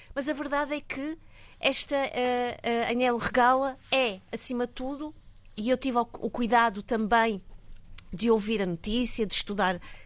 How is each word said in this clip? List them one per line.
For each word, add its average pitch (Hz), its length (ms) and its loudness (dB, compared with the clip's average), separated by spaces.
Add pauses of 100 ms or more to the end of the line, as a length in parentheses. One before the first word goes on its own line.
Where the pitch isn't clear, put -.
(140)
mas 269 140 -2
a 302 60 0
verdade 285 400 -4
é 294 80 -4
que 302 360 -8 (420)
esta, - 360 0
eh, 247 680 -2
eh, 233 300 0
Anelo 247 260 2
Regala 262 600 4 (120)
é, 233 300 0 (120)
acima 240 360 -2
de 240 60 -12
tudo, 285 420 -8 (400)
e 214 140 -2
eu 254 80 4
tive 254 200 0
o, 240 40 4
o - 280 -4
cuidado 233 540 2
também 226 580 2 (680)
de 190 180 0
ouvir 214 320 2
a 190 40 0
notícia, 214 600 0
de 185 80 0
estudar 190 460 0 (260)